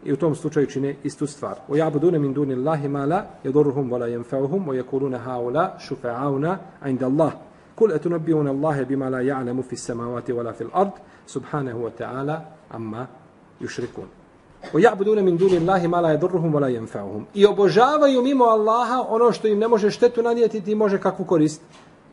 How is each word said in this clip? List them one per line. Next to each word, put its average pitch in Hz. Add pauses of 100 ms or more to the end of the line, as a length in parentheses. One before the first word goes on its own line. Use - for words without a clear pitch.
i 147
u 139
tom 156
slučaju 151
čine 139
istu 143
stvar. 104 (140)
"O 143
jabudune 160
min 139
dunillahi 143
ma 139
la 175 (200)
yadurruhum 139
wa 123
la 120
yanfa'uhum 135
wa 131
yaquluna 131
haula 127
shufa'auna 139 (280)
'inda 131
Allah. 143 (420)
Kul 214
atunabbi'una 156
Allaha 139
bima 135
la 131
ya'lamu 131
fis 127
samawati 120
wa 120
la 110
fil 113
ard, 196 (360)
subhanahu 131
wa 117
ta'ala 135 (300)
amma 113 (540)
yushrikun." - (680)
"O 147
jabudune 208
min 180
dunillahi 180
ma 175
la 170
yadurruhum 165
wa 147
la 135
yanfa'uhum." 110 (100)
I 202
obožavaju 247
mimo 262
Allaha 226
ono 226
što -
im 208
ne 226
može 214
štetu 240
nanijeti, 233
ti 202
može 202
kakvu 185
korist 156 (500)